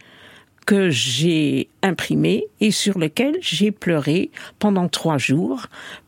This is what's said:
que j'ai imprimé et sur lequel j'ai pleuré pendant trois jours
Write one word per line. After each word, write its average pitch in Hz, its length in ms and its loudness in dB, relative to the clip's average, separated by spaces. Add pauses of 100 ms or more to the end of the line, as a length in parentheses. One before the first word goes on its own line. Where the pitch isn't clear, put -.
(640)
que 196 260 2
j'ai 135 800 0 (120)
imprimé 170 600 0 (160)
et 214 120 4
sur 196 260 -2
lequel 240 420 0
j'ai 202 300 0
pleuré 160 600 0 (280)
pendant 190 280 2
trois 160 300 0
jours 185 520 -2 (400)